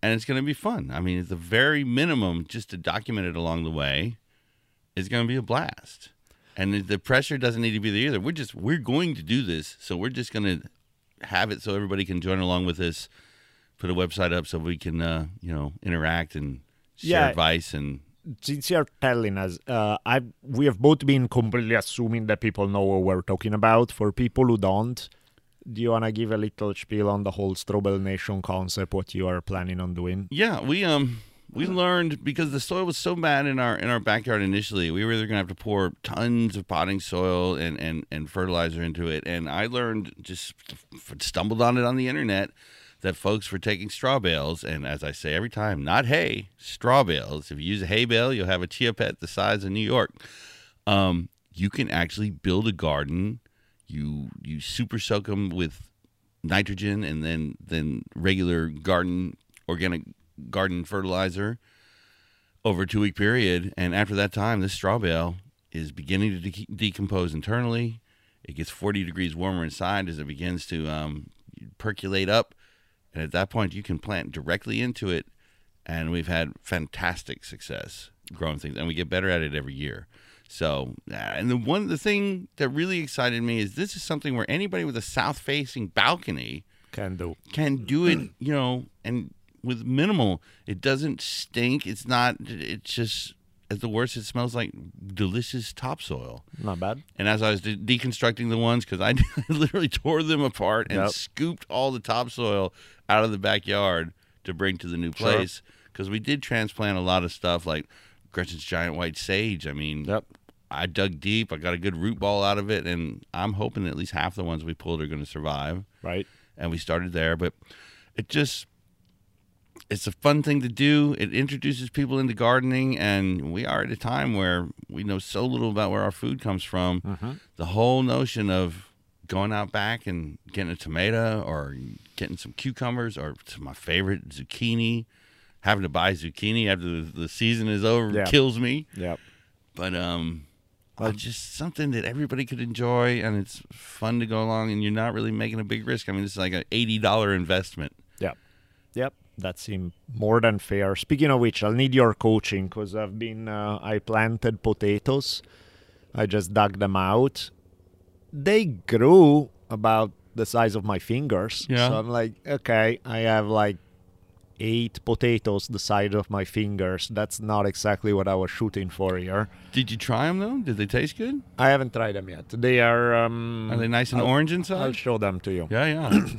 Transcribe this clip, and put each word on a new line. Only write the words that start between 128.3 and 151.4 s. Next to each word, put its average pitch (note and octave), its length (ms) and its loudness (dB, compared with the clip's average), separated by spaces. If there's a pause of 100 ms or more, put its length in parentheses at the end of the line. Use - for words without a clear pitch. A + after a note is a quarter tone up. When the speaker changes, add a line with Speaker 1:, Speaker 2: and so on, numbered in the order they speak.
Speaker 1:
of F#2 380 0 (380)
going G2 260 -2
out G#2 200 -4
back A2 340 -2
and E2 320 -6 (140)
getting F2+ 200 -4
a E2+ 40 -6
tomato A2 640 0
or C#2+ 340 -4 (400)
getting - 220 -6
some - 160 -14
cucumbers A#2+ 640 -4
or, D2 160 -6 (120)
to - 160 -14
my C2 120 -12
favorite, F#2 560 0
zucchini, A2+ 760 0 (560)
having G2+ 220 2
to F2+ 60 -2
buy E2+ 240 4
zucchini G#2 540 0
after F#2+ 180 2
the, E2 360 -4
the E2 80 -4
season A2+ 400 0
is G#2 160 2
over A2+ 260 4
Speaker 2:
Yeah. G#2 140 2
Speaker 1:
kills B2+ 340 4
me. B2+ 280 -2 (100)
Speaker 2:
Yep. F2+ 240 -6 (540)
Speaker 1:
But, F#2 200 -4
um, E2+ 520 -4 (520)
Speaker 2:
Well A2 120 -2
Speaker 1:
it's G#2+ 120 -6
just - 320 -10
something D3+ 380 -4
that A#2 120 -2
everybody C3 400 -4
could A#2+ 160 -8
enjoy, A#2+ 640 2
and G#2+ 120 0
it's - 260 -4 (100)
fun - 480 -4
to A#2 60 0
go A2 180 0
along, A2 260 0
and G#2 120 0
you're G#2 100 2
not A2 220 0
really A2 180 0
making A2 280 -2
a G#2+ 40 -2
big A2 220 -4
risk. A#2+ 220 -2
I G#2 40 -2
mean, G2 100 0
this G2 100 -4
is G2 40 -10
like F#2 160 0
an F2+ 180 -2
eighty A2 280 2
dollar G#2+ 360 4
investment. F2+ 580 0 (280)
Speaker 2:
Yep. F2+ 160 -4 (580)
Yep. C3 200 -4 (240)
That F#2 200 -6
seemed F#2 340 -6 (220)
more A2 280 4
than A2 160 6
fair. G2 360 0
Speaking D3 360 4
of C3 100 6